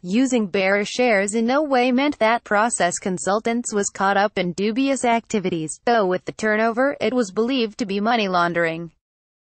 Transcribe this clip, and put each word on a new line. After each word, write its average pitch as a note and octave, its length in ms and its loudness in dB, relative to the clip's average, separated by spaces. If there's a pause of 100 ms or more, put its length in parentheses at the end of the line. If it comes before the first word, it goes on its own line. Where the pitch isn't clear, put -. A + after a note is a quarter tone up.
using A#3 420 2
bearer G3 400 0
shares G#3 480 0
in A3+ 140 0
no C#4 160 2
way C4 280 2
meant C#4+ 280 0
that A3+ 240 2
Process G#3 560 0
Consultants A3 720 -2
was G3+ 160 -2
caught G3 280 0
up G#3 200 0
in F3+ 160 -2
dubious A#3+ 500 0
activities, F#3 840 -2
though A#3 200 2
with F3+ 200 -2
the - 60 -8
turnover, A3+ 720 0
it A3+ 100 0
was B3 200 -2
believed A3+ 480 -2
to A3+ 80 -4
be G3 120 -4
money A3 280 0
laundering. E3+ 640 0 (520)